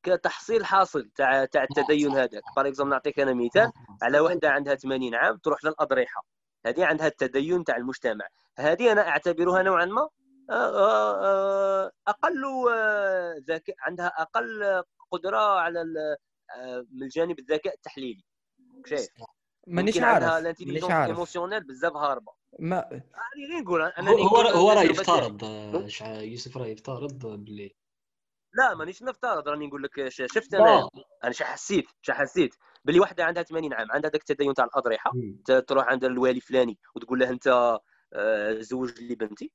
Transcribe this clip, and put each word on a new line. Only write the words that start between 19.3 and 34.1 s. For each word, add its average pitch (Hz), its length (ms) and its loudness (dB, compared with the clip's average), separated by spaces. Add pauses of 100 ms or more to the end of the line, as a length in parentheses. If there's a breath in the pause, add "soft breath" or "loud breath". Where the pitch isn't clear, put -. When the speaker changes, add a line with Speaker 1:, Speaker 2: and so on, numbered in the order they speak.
Speaker 3:
مانيش 185 280 0
Speaker 1:
يمكن 240 120 2
عندها 196 220 4
Speaker 3:
عارف، 165 120 0
Speaker 1:
الانتيليجونس 165 420 -6
Speaker 3:
مانيش 180 120 0
عارف. 156 160 2
Speaker 1:
ايموسيونيل 175 520 -6
بزاف 135 300 -4
هاربة. 139 380 -4 (280)
Speaker 3:
ما 170 320 -4
Speaker 1:
أنا 131 100 -14 (480)
غير 330 140 -6
نقول، 175 180 -2
أنا 180 300 0
Speaker 2:
هو، 226 60 8
هو، 196 60 2
Speaker 1:
نقول 220 220 6
Speaker 2:
هو 190 260 6
راه 208 100 8
Speaker 1:
التجربة 175 200 4
Speaker 2:
يفترض، 135 360 2
Speaker 1:
تاعي. 107 460 -8
Speaker 2:
آه، 208 40 -12
شع-، 107 340 -12
يوسف 120 360 -12
راه 123 80 -8
يفترض، 127 600 -12
آه، 107 100 -10
باللي 104 400 -16 (800)
Speaker 1:
لا، 233 220 2
مانيش 170 280 -12
نفترض، 220 440 -6
راني 147 200 -6
نقول 139 160 -10
لك 139 240 -8
ش-، - 140 -10
شفت - 340 -4
Speaker 2:
لا. 196 40 2
Speaker 1:
أنا، 214 300 8 (340)
أنا 123 80 -2
شا - 140 -6
حسيت، - 400 -4 (160)
شا 131 120 -4
حسيت - 420 0 (300 soft breath)
بلي 165 140 6
وحدة 175 260 2
عندها 170 180 -2
ثمانين 160 300 -6
عام، 110 180 -6
عندها 151 200 -2